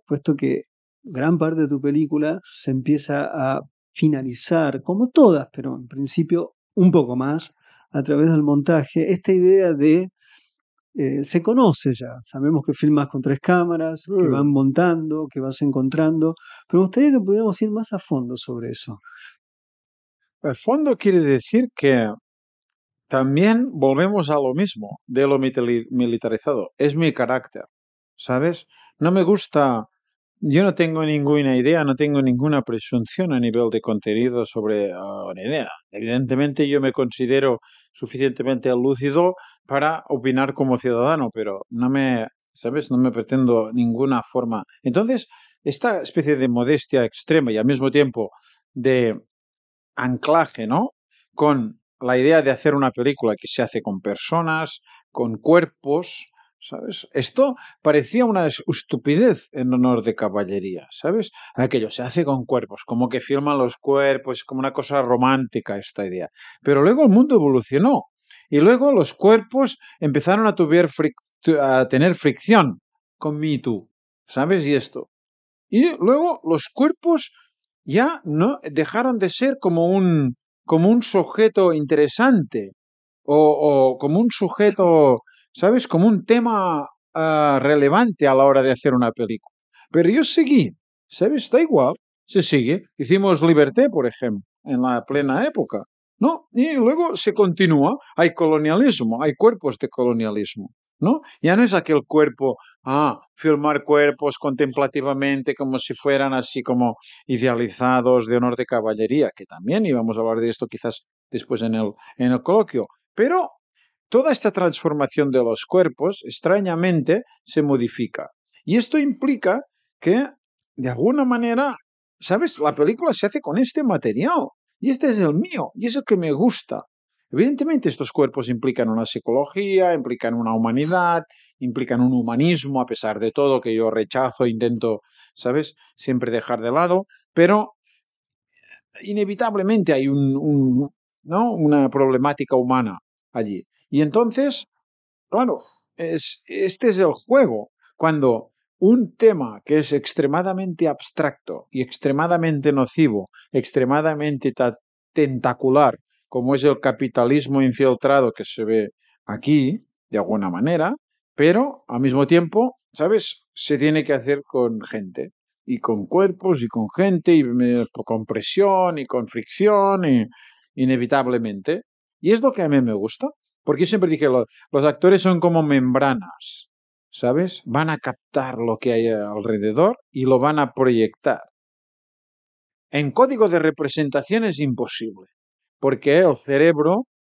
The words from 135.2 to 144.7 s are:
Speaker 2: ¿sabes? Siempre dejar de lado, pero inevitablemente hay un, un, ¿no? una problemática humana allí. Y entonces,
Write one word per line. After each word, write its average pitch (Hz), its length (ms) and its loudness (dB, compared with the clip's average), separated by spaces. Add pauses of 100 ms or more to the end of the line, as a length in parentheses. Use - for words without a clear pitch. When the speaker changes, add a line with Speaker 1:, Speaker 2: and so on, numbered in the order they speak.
Speaker 2:
¿sabes? 147 400 -6 (220)
Siempre 123 360 -4
dejar 117 300 -4
de 120 100 -2
lado, 175 320 0 (300)
pero 196 400 2 (1300)
inevitablemente 202 920 0
hay 135 160 2
un, 139 280 2
un, 139 520 2 (360)
¿no? 214 280 0
una 147 380 2
problemática 135 640 0
humana 127 420 0 (340)
allí. 104 320 -6 (260)
Y 143 120 0
entonces, 233 640 -2 (640)